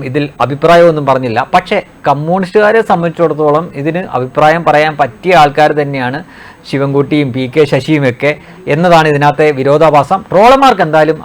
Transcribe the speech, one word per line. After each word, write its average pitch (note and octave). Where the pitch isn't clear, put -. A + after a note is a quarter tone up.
ഇതിൽ D3
അഭിപ്രായമൊന്നും D#3
പറഞ്ഞില്ല. B2+
പക്ഷേ F3+
കമ്മ്യൂണിസ്റ്റുകാരെ F#3
സംബന്ധിച്ചിടത്തോളം D#3+
ഇതിന് D#3+
അഭിപ്രായം D3+
പറയാൻ D3+
പറ്റിയ F3
ആൾക്കാർ D3+
തന്നെയാണ് C#3
ശിവൻകുട്ടിയും C#3
പി C3
കെ D#3
ശശിയുമൊക്കെ C#3+
എന്നതാണ് D#3+
ഇതിനകത്തെ D3
വിരോധാഭാസം. D3
ട്രോളർമാർക്ക് A#3+
എന്തായാലും D#3